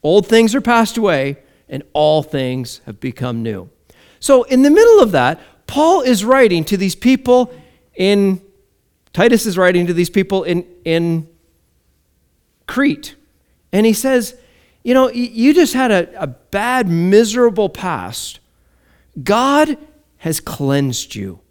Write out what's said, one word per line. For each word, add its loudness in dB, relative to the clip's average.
Old 2
things 2
are 0
passed 0
away, -2
and -12
all 0
things -8
have -16
become -8
new. -10
So 4
in 2
the 4
middle 6
of 2
that, 0
Paul 0
is 0
writing 2
to -4
these -4
people 0
in, 0
Titus 2
is -4
writing 2
to -4
these -2
people -2
in, -4
in -2
Crete. -4
And 2
he 4
says, -2
"You -2
know, 4
y-, -4
you 0
just 2
had 0
a, -2
a -8
bad, -4
miserable 2
past. -10
God 0
has -6
cleansed -4
you. -12